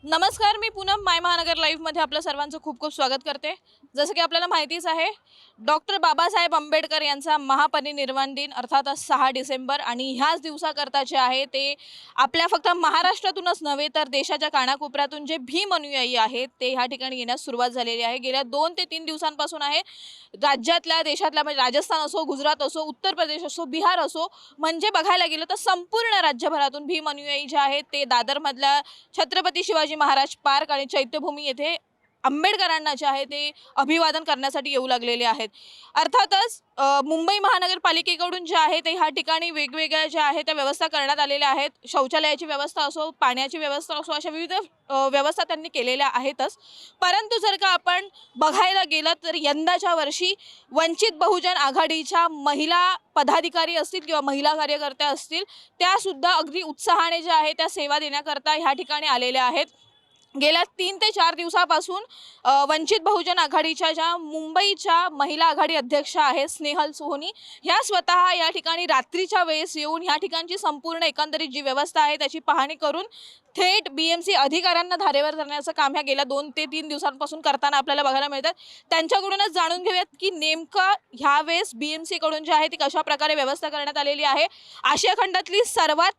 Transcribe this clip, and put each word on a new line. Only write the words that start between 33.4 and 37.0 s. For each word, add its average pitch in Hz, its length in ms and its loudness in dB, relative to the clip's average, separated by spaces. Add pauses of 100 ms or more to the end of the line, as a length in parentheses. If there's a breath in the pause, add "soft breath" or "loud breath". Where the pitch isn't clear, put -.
अभिवादन 311 480 2
करण्यासाठी 277 460 -2
येऊ 262 160 -2
लागलेले 240 380 0
आहेत. 220 240 0 (460 loud breath)
अर्थातच, 381 680 2 (140)
अ, 277 280 4